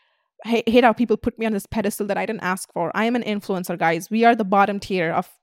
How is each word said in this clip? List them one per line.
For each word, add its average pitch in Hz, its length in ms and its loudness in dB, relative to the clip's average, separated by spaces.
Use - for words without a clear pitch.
ha-, 226 220 0
hate 240 160 6
how 233 80 6
people 220 240 0
put - 240 -6
me 226 60 -4
on 220 80 -2
this 196 120 -4
pedestal 208 420 -4
that 196 100 -2
I 185 80 -2
didn't 220 180 -6
ask 185 300 -4
for. 170 200 -4
I 214 120 0
am 240 100 0
an 240 80 -2
influencer, 190 540 -4
guys. 165 320 -2
We 226 160 2
are 233 100 8
the 220 80 -2
bottom 196 380 2
tier 175 300 -2
of 180 180 -2